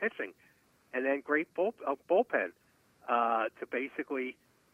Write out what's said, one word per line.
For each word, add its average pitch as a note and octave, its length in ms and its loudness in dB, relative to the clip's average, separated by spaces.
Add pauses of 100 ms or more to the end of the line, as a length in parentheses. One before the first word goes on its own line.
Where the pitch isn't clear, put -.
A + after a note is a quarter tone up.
pitching, G#2+ 320 -6 (600)
and B2+ 120 -2
then C#3 200 2
great D3+ 300 0
bull-, F#3+ 200 0 (120)
uh, C#3 80 0 (160)
bullpen, E3 380 4 (600)
uh, A#2 360 2 (160)
to B2 100 -8
basically C3 640 -6 (380)